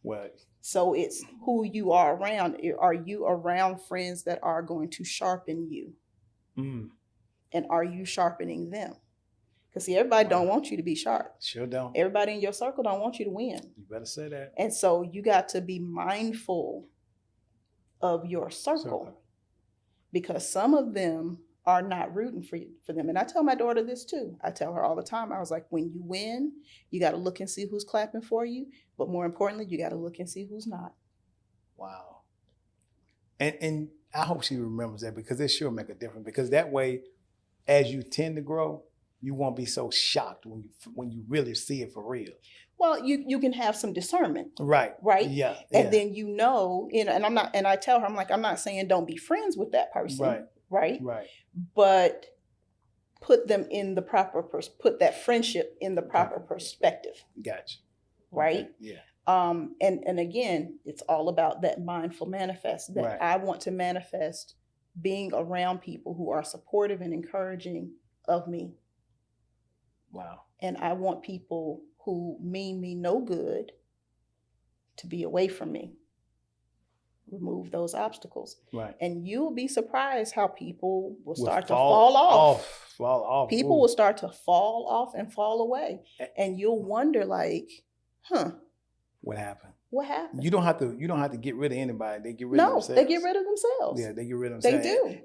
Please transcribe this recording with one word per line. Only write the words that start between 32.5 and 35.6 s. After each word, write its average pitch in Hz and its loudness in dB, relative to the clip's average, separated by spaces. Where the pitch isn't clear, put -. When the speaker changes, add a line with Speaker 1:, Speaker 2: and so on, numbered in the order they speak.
Speaker 1:
And, 151 0
and 156 -4
I 151 -2
hope 160 -4
she 135 -4
remembers 113 -6
that, 113 -8
because 113 -8
it 143 0
sure 147 -2